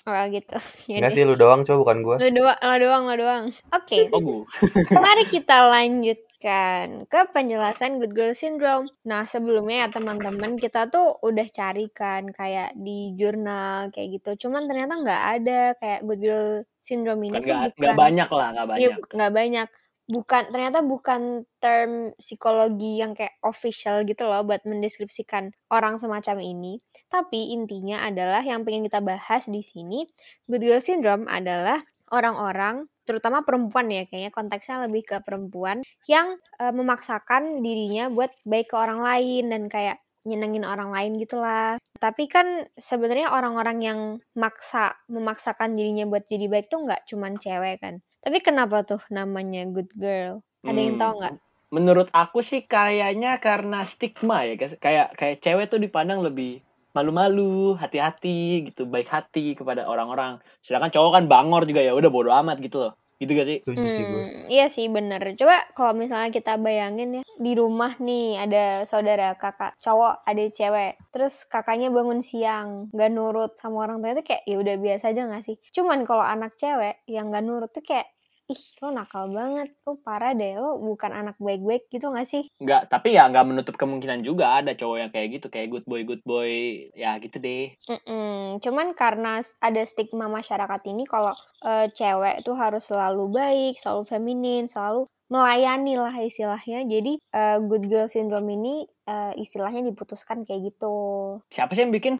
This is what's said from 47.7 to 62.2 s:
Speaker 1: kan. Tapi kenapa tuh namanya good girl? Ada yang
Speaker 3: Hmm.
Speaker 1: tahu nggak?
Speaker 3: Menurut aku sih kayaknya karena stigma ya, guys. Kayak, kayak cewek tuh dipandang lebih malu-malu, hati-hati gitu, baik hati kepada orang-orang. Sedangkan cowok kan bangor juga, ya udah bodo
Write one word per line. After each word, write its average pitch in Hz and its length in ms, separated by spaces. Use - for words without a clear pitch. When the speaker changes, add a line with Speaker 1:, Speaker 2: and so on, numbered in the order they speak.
Speaker 1:
kan. 185 160
Tapi 311 200
kenapa 247 440
tuh 208 260
namanya 190 580
good 185 240
girl? 190 480
Ada - 160
yang 220 160
Speaker 3:
Hmm. 233 60
Speaker 1:
tahu 220 160
nggak? 190 180
Speaker 3:
Menurut 180 380
aku 170 300
sih 247 240
kayaknya 208 760
karena 208 460
stigma 202 640
ya, 113 80
guys. 139 220
Kayak, 151 360
kayak 143 300
cewek 190 240
tuh 226 80
dipandang 196 460
lebih 131 420
malu-malu, 190 840
hati-hati 170 880
gitu, 135 220
baik 123 260
hati 151 480
kepada 127 240
orang-orang. 120 560
Sedangkan 127 280
cowok 160 220
kan 180 140
bangor 156 400
juga, 147 160
ya 131 100
udah 143 160
bodo 120 240